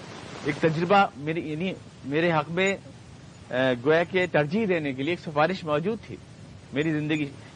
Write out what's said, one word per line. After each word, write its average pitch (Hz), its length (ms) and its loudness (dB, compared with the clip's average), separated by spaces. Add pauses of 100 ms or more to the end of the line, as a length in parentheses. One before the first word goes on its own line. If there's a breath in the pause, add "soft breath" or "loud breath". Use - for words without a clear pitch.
(440)
ایک 147 160 0
تجربہ 175 460 4 (100)
میری، 156 340 -6
یعنی 170 220 -4 (320)
میرے 160 280 2
حق 151 180 2
میں، 190 260 0 (760)
اے، 123 60 -4 (280)
گویا 160 200 6
کہ 180 280 0
ترجیح 156 360 2
دینے 156 240 0
کے 131 100 -4
لیے 160 100 0
ایک 175 80 -4
سفارش 170 440 0
موجود 160 420 0
تھی 107 100 -12 (560)
میری 156 200 0
زندگی۔ 151 380 -2 (260 loud breath)